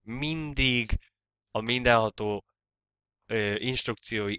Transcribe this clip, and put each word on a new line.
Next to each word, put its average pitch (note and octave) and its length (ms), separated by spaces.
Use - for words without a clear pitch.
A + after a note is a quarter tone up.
mindig C3+ 960
a G#2+ 100
mindenható, A2 840
ö, G#2 280
instrukciói G#2+ 840